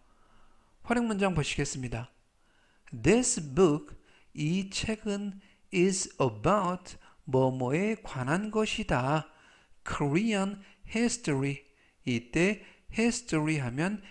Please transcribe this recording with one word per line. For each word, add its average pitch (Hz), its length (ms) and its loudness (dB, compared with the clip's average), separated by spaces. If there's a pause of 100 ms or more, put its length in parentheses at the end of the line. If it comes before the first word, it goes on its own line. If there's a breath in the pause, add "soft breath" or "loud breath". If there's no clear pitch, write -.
(840 soft breath)
활용 240 240 0
문장 196 280 2
보시겠습니다. 127 760 -4 (800 soft breath)
This 151 640 2
book, 156 420 4 (380 soft breath)
이 180 340 -2
책은 202 720 -6 (320 loud breath)
is 185 480 2
about 175 760 0 (280 soft breath)
뭐뭐에 131 760 2
관한 160 480 -2
것이다. 156 800 0 (580 loud breath)
Korean 196 760 0 (280 loud breath)
history, 143 760 -2 (400 soft breath)
이때 160 600 0 (280 loud breath)
history 160 680 0
하면 147 520 -4